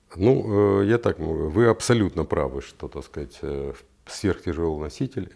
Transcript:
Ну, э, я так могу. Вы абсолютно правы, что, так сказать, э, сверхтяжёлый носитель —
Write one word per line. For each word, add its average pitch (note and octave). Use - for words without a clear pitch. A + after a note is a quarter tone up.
Ну, G2+
э, G2+
я A2+
так G2+
могу. D#2+
Вы G#2+
абсолютно G#2
правы, C#2
что, -
так C#2
сказать, -
э, C#2
сверхтяжёлый E2
носитель — F2+